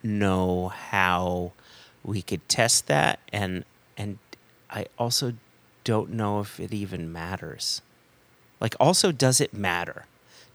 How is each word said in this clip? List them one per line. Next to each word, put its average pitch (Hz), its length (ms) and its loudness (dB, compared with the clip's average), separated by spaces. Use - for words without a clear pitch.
know 92 680 2
how 90 840 0
we 101 200 -6
could - 260 -6
test - 380 2
that, 143 320 2
and, 92 320 -4
and 101 220 -8
I 110 160 -6
also 120 360 0
don't 110 280 0
know 104 280 0
if 101 200 -8
it 90 140 -8
even 90 400 -6
matters. 85 720 -6
Like, 113 200 -2
also, 180 320 6
does 127 280 4
it - 140 -2
matter? 87 520 -4